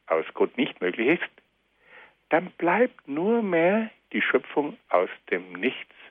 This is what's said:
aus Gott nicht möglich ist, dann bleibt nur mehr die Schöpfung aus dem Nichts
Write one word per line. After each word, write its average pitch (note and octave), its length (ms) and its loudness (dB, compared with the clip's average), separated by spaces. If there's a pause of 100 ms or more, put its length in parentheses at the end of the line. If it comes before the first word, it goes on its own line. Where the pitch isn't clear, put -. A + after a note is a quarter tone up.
aus E2 280 0
Gott - 240 0
nicht - 220 -2
möglich F#2 400 0
ist, - 100 -8 (1000)
dann F3 240 0
bleibt F#3+ 560 0
nur G3+ 340 0
mehr F#3+ 480 2 (220)
die - 100 -2
Schöpfung - 540 -2 (120)
aus F#2 200 2 (220)
dem F2+ 240 -4
Nichts G#2 400 -6 (160)